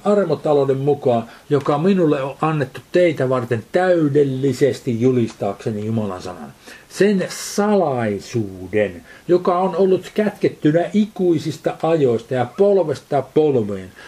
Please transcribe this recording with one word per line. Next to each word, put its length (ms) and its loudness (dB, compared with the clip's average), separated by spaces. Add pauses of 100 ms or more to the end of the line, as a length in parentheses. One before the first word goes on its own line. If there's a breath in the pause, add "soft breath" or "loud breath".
armotalouden 760 2
mukaan, 460 0 (260 loud breath)
joka 280 0
minulle 440 2
on 200 -8
annettu 400 -2 (100)
teitä 380 2
varten 420 -2
täydellisesti 1300 0
julistaakseni 840 -2
Jumalan 360 -4
sanan. 320 -14 (360 loud breath)
Sen 400 2
salaisuuden, 1700 -2 (260 loud breath)
joka 320 2
on 160 -2
ollut 380 0
kätkettynä 800 0
ikuisista 920 -2
ajoista 500 2
ja 140 -2 (100)
polvesta 640 2 (120)
polveen, 580 0 (160 loud breath)